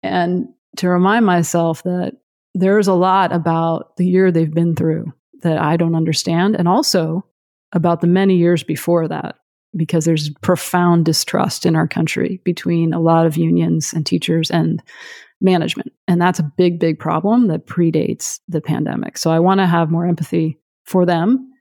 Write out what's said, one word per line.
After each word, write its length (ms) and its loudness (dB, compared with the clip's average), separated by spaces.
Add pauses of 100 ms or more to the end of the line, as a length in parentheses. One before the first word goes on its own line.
And 440 -2 (320)
to 120 0
remind 360 4
myself 580 0
that 300 -4 (400)
there's 340 2
a 60 2
lot 380 2
about 680 -2
the 80 0
year 260 4
they've 220 0
been 220 0
through 360 -2 (300)
that 200 0
I 160 0
don't 180 0
understand, 600 0
and 120 0
also 580 0 (460)
about 300 0
the 60 2
many 300 4
years 260 2
before 440 -2
that, 280 -8 (400)
because 300 -2
there's 240 0 (120)
profound 640 2
distrust 600 -2
in 100 2
our 120 0
country 580 -4
between 480 -2
a 60 -2
lot 260 4
of 120 0
unions 560 0
and 120 -4
teachers 440 -2
and 320 0 (600)
management. 500 0 (160)
And 120 2
that's 200 2
a 180 -2
big, 220 -2
big 180 0
problem 500 0
that 200 -4
predates 800 -2
the 140 -4
pandemic. 560 -6
So 140 -2
I 80 2
want 200 2
to 80 2
have 240 0
more 160 -2
empathy 500 -2 (280)
for 200 0
them. 560 0